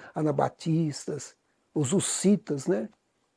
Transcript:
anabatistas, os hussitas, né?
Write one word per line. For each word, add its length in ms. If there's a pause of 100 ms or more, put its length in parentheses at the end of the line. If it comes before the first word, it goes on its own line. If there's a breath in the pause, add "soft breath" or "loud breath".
(160 loud breath)
anabatistas, 1200 (380)
os 180
hussitas, 760
né? 200 (500)